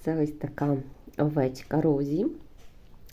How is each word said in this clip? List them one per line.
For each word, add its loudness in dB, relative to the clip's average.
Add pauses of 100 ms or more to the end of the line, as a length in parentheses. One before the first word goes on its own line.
Це 2
ось 0
така -2 (400)
овечка 2
Розі. 2 (840)